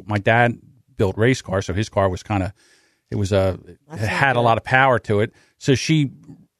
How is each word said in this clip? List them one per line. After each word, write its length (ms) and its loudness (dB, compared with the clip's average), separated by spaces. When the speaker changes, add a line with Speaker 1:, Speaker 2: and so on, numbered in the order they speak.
Speaker 1:
My 140 -2
dad 380 2
built 220 0
race 240 2
cars, 240 -4
so 80 -6
his 160 -4
car 180 0
was 160 -6
kinda, 300 -4
it 60 -6
was 160 -2
a, 260 0
Speaker 2:
That's 140 -12
Speaker 1:
it 20 -2
Speaker 2:
not 40 -4
Speaker 1:
had 220 0
a 40 -2
Speaker 2:
good. 60 0
Speaker 1:
lot 160 2
of 60 -6
power 360 2
to 200 -2
it. 140 -2
So 180 0
she 360 0